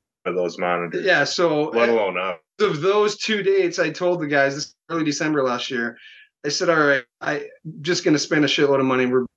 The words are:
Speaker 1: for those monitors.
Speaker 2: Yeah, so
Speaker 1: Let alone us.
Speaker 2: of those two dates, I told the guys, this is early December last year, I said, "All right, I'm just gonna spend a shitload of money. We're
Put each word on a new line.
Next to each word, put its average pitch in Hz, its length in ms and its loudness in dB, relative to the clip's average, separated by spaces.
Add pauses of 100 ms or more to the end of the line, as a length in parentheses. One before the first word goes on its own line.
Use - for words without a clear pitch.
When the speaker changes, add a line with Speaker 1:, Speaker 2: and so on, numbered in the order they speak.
(240)
Speaker 1:
for 87 100 -4
those 87 240 -2
monitors. 87 480 -2
Speaker 2:
Yeah, 170 180 2
so 156 460 0
Speaker 1:
Let 117 200 2
alone 101 280 0
us. 90 220 -4 (220)
Speaker 2:
of 180 200 0
those 208 360 2
two 214 260 -2
dates, 185 340 2
I 160 140 0
told 180 300 -2
the 151 60 -4
guys, 139 280 2
this 147 120 -8
is - 80 -20 (140)
early 165 140 -2
December 151 400 0
last 123 260 -2
year, 117 280 -4 (480)
I 147 40 -4
said, 170 200 -2
"All 160 100 4
right, 139 260 2 (160)
I'm 147 220 -4 (380)
just 170 220 -2
gonna 151 160 4
spend 151 240 0
a 139 40 4
shitload 139 320 2
of 135 60 2
money. 127 200 2
We're 127 200 2 (120)